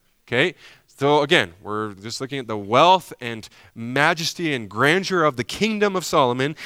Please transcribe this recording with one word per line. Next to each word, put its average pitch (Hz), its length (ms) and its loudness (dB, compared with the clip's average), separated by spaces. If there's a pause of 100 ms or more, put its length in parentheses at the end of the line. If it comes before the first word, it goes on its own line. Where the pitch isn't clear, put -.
(260)
okay? 143 280 0 (460)
So 143 220 4
again, 139 400 2
we're 104 320 -6
just 104 260 -12
looking 139 180 -8
at 123 80 -8
the 110 120 -6
wealth 143 640 4
and 117 260 -10 (260)
majesty 151 760 -2
and 117 160 -6
grandeur 160 560 0
of 143 120 0
the - 80 -4
kingdom 208 520 -2
of 175 80 -4
Solomon. 135 500 2 (120)